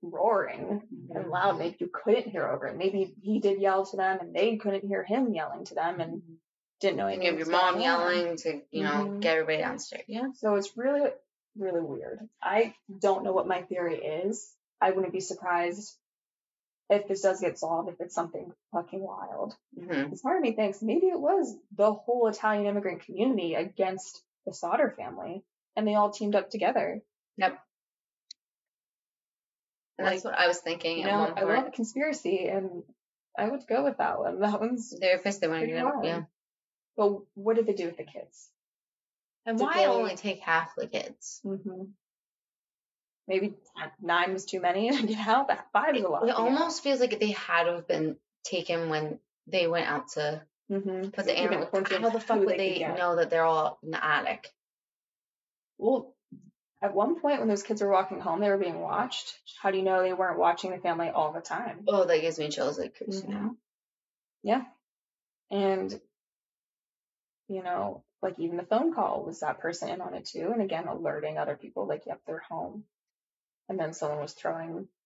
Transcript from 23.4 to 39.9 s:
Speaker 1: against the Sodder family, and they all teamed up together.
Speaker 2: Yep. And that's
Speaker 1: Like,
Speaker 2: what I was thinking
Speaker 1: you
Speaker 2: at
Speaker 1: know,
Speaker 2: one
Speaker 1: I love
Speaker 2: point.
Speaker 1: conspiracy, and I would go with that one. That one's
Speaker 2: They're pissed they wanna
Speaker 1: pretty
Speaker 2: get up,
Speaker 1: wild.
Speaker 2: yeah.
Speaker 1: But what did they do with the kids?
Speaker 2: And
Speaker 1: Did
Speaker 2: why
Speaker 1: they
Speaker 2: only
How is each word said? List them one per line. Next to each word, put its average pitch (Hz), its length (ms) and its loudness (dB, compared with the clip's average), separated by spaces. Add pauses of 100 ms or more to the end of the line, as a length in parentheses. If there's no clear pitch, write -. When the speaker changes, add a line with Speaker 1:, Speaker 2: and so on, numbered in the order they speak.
Speaker 1:
against 190 680 -2 (240)
the 190 80 -6
Sodder 208 380 2
family, 139 520 -10 (340)
and 214 120 2
they 208 60 4
all 208 160 6
teamed 208 240 0
up 190 160 2
together. 208 500 0 (380)
Speaker 2:
Yep. 185 200 2 (2500)
And 190 100 0
that's 185 160 0
Speaker 1:
Like, - 100 -4
Speaker 2:
what - 80 2
I 175 60 6
was 175 100 2
thinking 165 400 -4
Speaker 1:
you 165 60 -2
Speaker 2:
at 196 80 2
Speaker 1:
know, 208 80 4
Speaker 2:
one - 180 0
Speaker 1:
I 190 40 0
love 214 220 4
Speaker 2:
point. - 100 -10
Speaker 1:
conspiracy, 226 720 -2
and 190 340 -4 (560)
I 208 100 0
would 262 200 -6
go 254 160 2
with 285 140 0
that - 200 0
one. 180 220 -2
That 208 200 2
one's 233 380 -4
Speaker 2:
They're 185 200 4
pissed 202 220 -4
they 170 80 2
wanna 160 120 -2
Speaker 1:
pretty 160 140 0
Speaker 2:
get 170 120 0
up, 294 80 0
Speaker 1:
wild. - 120 -2
Speaker 2:
yeah. 165 160 -2 (760)
Speaker 1:
But 202 240 2 (140)
what 214 220 0
did 220 100 4
they 208 80 2
do 175 120 -2
with 165 100 -8
the - 80 -12
kids? - 460 -16 (960)
Speaker 2:
And 226 100 0
Speaker 1:
Did 254 80 4
Speaker 2:
why 311 100 2
Speaker 1:
they 370 120 6
Speaker 2:
only 202 300 2